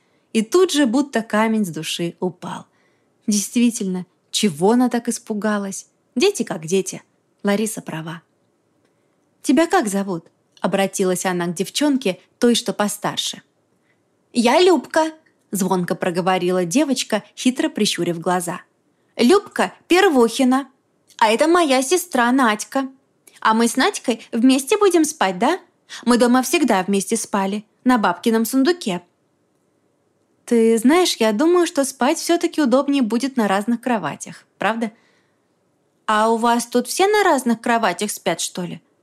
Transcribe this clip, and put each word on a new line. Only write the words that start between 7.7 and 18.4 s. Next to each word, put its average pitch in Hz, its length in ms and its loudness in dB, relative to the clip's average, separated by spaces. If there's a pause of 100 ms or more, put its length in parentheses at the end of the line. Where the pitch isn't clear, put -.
права. 160 400 -12 (1200)
"Тебя 302 260 2
как 320 220 0
зовут?" 196 380 -4 (360)
обратилась 190 640 -2
она 180 220 -2
к 175 80 -6
девчонке, 254 640 -2 (200)
той, 240 160 4
что - 160 -4
постарше. - 720 -6 (880)
"Я 247 300 2
Любка", 320 500 2 (400)
звонко 185 420 -2
проговорила 180 680 -2
девочка, 220 580 -2 (140)
хитро 269 320 -2
прищурив 175 520 -2
глаза. 180 420 -4 (560)